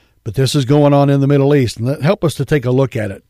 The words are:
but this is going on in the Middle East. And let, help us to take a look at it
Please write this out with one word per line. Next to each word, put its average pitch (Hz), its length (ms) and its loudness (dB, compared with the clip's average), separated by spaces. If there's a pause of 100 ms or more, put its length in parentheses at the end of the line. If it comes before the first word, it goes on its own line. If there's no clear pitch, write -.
(220)
but 104 120 -10
this 135 200 -2
is 139 120 -2
going 143 260 4
on 143 160 2
in 139 120 2
the 139 60 0
Middle 139 280 2
East. 131 240 0
And 113 80 -6
let, 139 160 -6
help 202 200 0
us 160 120 -2
to 143 100 -6
take 135 220 -2
a 127 40 0
look 131 240 0
at 107 160 -6
it 95 200 -16